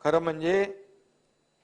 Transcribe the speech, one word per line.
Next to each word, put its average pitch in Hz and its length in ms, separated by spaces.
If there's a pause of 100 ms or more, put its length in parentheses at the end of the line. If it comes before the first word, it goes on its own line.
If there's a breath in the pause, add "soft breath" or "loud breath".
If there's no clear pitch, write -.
खरं 151 140
म्हणजे 170 680 (760)